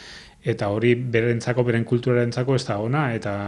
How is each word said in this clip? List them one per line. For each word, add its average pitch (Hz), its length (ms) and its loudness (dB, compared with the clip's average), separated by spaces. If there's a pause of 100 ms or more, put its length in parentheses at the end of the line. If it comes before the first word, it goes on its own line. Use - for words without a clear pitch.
(440)
eta 107 260 -2
hori 117 260 4
berentzako, 120 680 0
beren 117 220 2
kulturarentzako 123 720 0
ez 123 120 -2
da 101 120 -2
ona, 127 340 0
eta, 101 220 -4 (120)